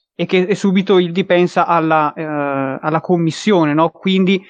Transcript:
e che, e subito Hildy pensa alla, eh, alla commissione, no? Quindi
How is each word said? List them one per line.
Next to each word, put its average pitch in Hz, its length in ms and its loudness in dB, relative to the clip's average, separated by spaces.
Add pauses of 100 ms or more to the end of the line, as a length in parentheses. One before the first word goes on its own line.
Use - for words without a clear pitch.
(140)
e 175 120 -6
che, 185 200 0
e 202 80 0
subito 190 440 2
Hildy 180 260 0
pensa 175 420 0
alla, 160 480 0
eh, 165 80 -8
alla 143 800 -4
commissione, 170 760 0
no? 160 160 2
Quindi 190 600 0